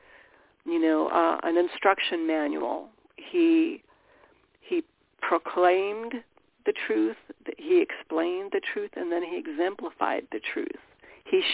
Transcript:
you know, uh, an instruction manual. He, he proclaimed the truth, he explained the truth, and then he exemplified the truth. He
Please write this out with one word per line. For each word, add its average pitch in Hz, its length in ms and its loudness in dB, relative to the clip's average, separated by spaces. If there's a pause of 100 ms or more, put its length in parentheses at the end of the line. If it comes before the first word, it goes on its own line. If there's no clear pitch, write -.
(640)
you 170 140 0
know, 160 300 4
uh, 165 380 2
an 165 80 0
instruction 175 720 2
manual. 151 640 -2 (260)
He, 165 680 2 (760)
he 170 240 -2 (380)
proclaimed 190 960 2 (500)
the 208 80 2 (140)
truth, 220 280 2 (440)
he 180 200 4
explained 175 720 -2
the 196 100 -2 (120)
truth, 208 220 -6
and 175 160 -6
then 170 100 0
he 175 160 -6
exemplified - 960 -4
the 220 80 -8 (120)
truth. - 300 -8 (440)
He 381 180 2 (100)